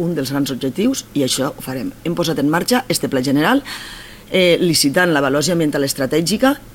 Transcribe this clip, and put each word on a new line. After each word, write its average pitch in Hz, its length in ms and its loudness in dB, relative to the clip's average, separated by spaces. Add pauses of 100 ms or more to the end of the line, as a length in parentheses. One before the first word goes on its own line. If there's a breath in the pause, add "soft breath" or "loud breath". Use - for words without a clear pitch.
un 170 160 -2
dels 135 160 -4
grans 139 220 -2
objectius 143 580 -2
i 139 140 0
això 131 260 -2
ho - 120 -14
farem. 131 280 -8 (120)
Hem 170 120 -4
posat 160 240 -2
en 143 80 2
marxa 151 400 2
este 220 240 -2
Pla 131 80 0
General, 151 400 2 (680 loud breath)
eh, 180 260 4
licitant 165 560 2
l'avaluació 143 400 2
ambiental 151 320 0
estratègica 165 720 0 (180)